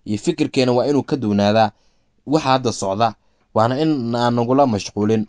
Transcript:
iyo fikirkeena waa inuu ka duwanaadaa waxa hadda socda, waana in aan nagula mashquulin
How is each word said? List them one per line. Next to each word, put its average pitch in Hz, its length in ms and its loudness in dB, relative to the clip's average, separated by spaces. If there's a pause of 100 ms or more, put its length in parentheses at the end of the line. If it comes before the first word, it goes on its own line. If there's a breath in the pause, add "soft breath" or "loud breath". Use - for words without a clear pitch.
iyo 104 140 -4
fikirkeena 135 540 -2
waa 120 140 2
inuu 139 160 0
ka - 140 -4
duwanaadaa 104 540 2 (560)
waxa 143 220 0
hadda 131 240 0
socda, 104 420 -2 (400)
waana 120 260 0
in 131 340 -2
aan 120 200 0
nagula 127 320 2
mashquulin 107 640 -2